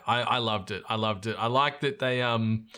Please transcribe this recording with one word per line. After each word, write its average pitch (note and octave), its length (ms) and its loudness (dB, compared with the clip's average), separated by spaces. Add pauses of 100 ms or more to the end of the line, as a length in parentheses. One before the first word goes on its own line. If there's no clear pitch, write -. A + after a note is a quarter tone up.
I, A#2+ 140 2
I A#2+ 160 2
loved G#2+ 340 -2
it. F#2+ 160 -6
I A#2 80 -2
loved G#2+ 320 -2
it. G#2+ 100 -2
I G#2+ 100 0
liked C3+ 340 2
that C#3 180 -2
they, B2+ 220 2
um, A2+ 460 2 (100)